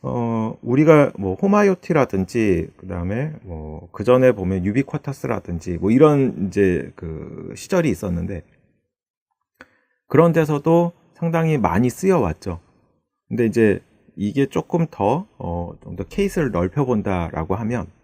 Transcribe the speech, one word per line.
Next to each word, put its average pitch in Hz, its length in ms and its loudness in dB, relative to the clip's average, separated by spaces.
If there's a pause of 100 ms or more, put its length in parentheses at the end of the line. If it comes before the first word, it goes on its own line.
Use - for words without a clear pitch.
어, 117 600 -4
우리가 147 560 4
뭐, 95 160 -2
홈 196 200 0
아이오티라든지, 120 1200 0
그다음에 95 540 -6 (100)
뭐, 78 500 -12
그 104 120 -8
전에 127 280 6
보면 92 320 -2
유비쿼터스라든지, 104 1120 -6
뭐, 92 120 0
이런 135 560 4
이제 90 480 0
그 80 600 -12
시절이 170 360 -2
있었는데, 90 520 -6 (1700)
그런 160 240 6
데서도 165 600 2 (220)
상당히 165 440 0
많이 104 320 2
쓰여왔죠. 104 680 -2 (680)
근데 117 180 0
이제 110 340 2 (360)
이게 104 300 0
조금 - 440 -2
더, 131 360 0 (120)
어, 87 340 -6 (100)
좀 92 140 -14
더 95 80 -8
케이스를 101 460 -2
넓혀본다라고 92 1040 -2
하면 110 320 -6 (180)